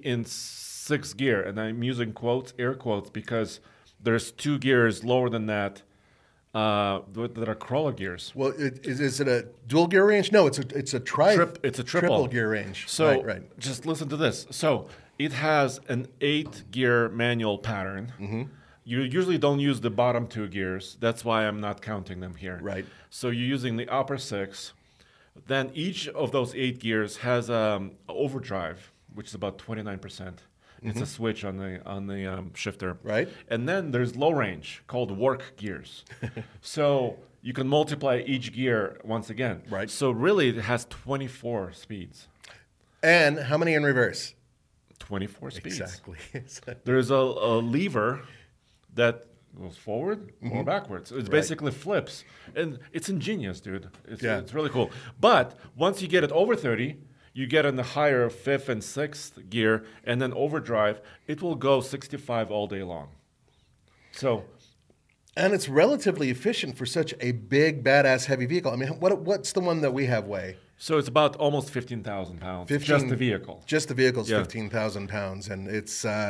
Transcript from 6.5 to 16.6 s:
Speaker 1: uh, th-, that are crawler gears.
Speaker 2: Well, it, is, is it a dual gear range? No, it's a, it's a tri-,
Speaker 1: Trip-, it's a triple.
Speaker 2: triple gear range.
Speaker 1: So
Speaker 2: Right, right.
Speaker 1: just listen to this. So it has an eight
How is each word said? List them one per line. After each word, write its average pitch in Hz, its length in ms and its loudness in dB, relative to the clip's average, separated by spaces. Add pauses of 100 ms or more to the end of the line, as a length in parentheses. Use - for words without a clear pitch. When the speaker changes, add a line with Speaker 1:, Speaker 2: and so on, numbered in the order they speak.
Speaker 1:
uh, 104 460 2 (140)
th-, 117 200 -4
that 110 140 -4
are 110 60 -2
crawler 135 380 -2
gears. 92 420 -8
Speaker 2:
Well, 135 240 0
it, 135 260 -4
is, 135 160 -4
is 135 200 0
it 139 80 2
a 123 180 2 (220)
dual 160 180 6
gear 190 200 8
range? 202 260 4
No, 202 160 10
it's - 100 0
a, 135 80 -4 (100)
it's 135 180 -4
a 123 60 -2
tri-, 180 360 6
Speaker 1:
Trip-, 175 260 4
it's 131 160 -2
a 123 60 -6
triple. 175 240 2
Speaker 2:
triple 147 180 4
gear 120 240 0
range. 101 380 -4
Speaker 1:
So - 200 2
Speaker 2:
Right, 131 160 4
right. 95 360 -6
Speaker 1:
just 127 260 -6
listen 156 220 -2
to 147 80 -2
this. 147 340 0
So 139 380 0 (320)
it 147 120 -2
has 139 560 2
an 127 200 -4 (120)
eight 147 520 -2